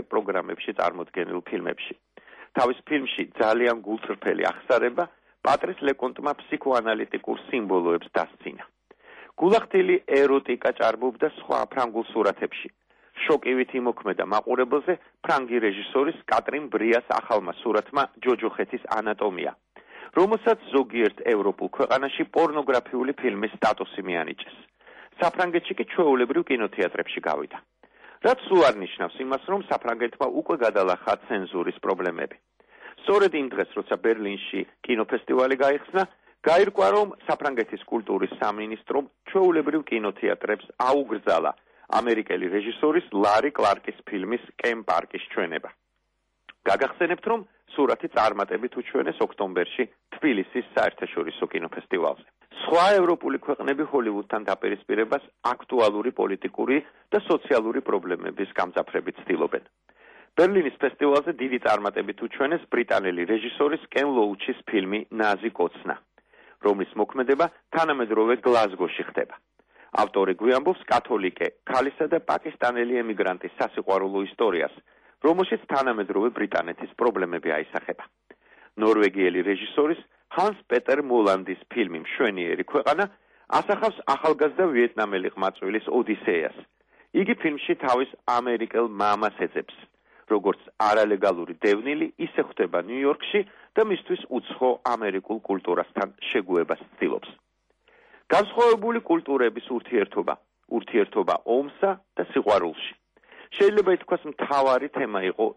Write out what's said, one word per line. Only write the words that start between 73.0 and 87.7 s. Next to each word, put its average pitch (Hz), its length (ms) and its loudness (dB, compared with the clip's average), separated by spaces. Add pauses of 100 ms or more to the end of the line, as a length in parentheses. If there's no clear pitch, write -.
სასიყვარულო 98 720 -2
ისტორიას, 87 480 0 (500)
რომელშიც 185 460 2
თანამედროვე 113 640 0
ბრიტანეთის 85 640 -4
პრობლემები 90 560 0
აისახება. - 500 -6 (720)
ნორვეგიელი 98 680 4
რეჟისორის 101 540 -2 (340)
ჰანს 196 320 0
პეტერ 127 400 0
მოლანდის 95 540 2 (100)
ფილმი 87 320 -4
„მშვენიერი 92 640 -2
ქვეყანა“ 147 380 0 (460)
ასახავს 202 480 0 (120)
ახალგაზრდა 143 560 2
ვიეტნამელი 110 640 0
ყმაწვილის 95 560 -4
ოდისეას. 98 680 0 (580)
იგი 190 200 2
ფილმში 156 440 -2